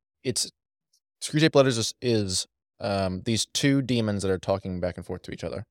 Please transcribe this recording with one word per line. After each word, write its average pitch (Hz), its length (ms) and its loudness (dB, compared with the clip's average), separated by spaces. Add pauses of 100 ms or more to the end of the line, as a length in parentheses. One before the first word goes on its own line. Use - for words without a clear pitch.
(220)
it's, 123 280 -4 (720)
Screwtape 151 320 2
Letters 131 240 6
is, - 220 -2
is, 104 460 0 (340)
um, 95 440 -2
these 113 220 0
two 139 360 2
demons 110 400 0
that 95 80 0
are 92 80 0
talking 95 420 -4
back 87 160 -4
and 87 100 -14
forth 92 160 -10
to - 100 -14
each - 120 -10
other. 104 260 -8